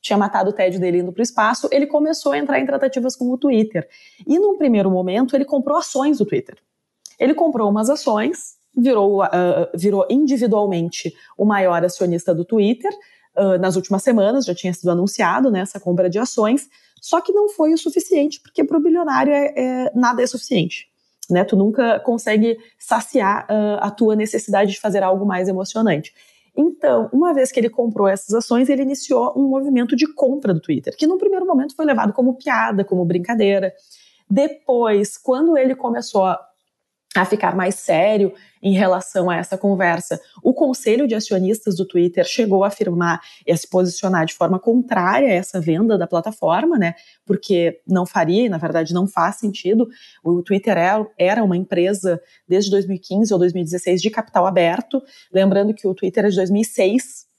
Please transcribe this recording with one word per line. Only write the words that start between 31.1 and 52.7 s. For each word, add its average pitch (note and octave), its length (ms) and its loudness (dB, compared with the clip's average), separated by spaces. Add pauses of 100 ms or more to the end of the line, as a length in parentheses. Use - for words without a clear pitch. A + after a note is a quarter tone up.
primeiro G4 280 0
momento D4+ 300 -2
foi D#4+ 100 -4
levado A3 260 0
como B3+ 260 0
piada, A3+ 460 -2
como F3+ 220 -2
brincadeira. G3 680 0 (560)
Depois, A3 880 0
quando D4 400 2
ele C4 180 2
começou A#3 500 -2
a, F3+ 140 0 (760)
a F3+ 100 2
ficar F#3+ 300 -2
mais F#3+ 200 -2
sério F#3+ 580 0 (260)
em G3 140 0
relação F#3 560 0
a F3 60 -2
essa F3+ 220 -6
conversa, F3+ 600 0 (220)
o B3+ 120 2
conselho B3+ 540 0
de A3 60 0
acionistas G#3 600 -2
do F#3 100 -2
Twitter F3 400 0
chegou G3 380 0
a G3 40 2
afirmar F3 540 -2 (240)
e D#3+ 60 0
a E3+ 60 2
se - 120 -10
posicionar F3+ 560 0
de - 80 -8
forma F3 240 0
contrária A#3 720 0
a G#3+ 60 2
essa F3+ 260 -2
venda F3 380 0
da E3+ 100 -2
plataforma, G#3+ 720 -2
né? E3+ 180 0 (300)
Porque E3+ 600 -2
não F3+ 200 0
faria, F3+ 400 0
e A3+ 40 -2
na F3 80 -4
verdade E3 360 -2
não F3+ 120 0
faz F#3 300 -2
sentido. A3 520 -2 (360)
O F3 180 0
Twitter G3 360 0
é, G3+ 280 0 (140)
era G3+ 240 2
uma F3+ 140 2
empresa F#3 600 -2 (280)
desde G3 240 0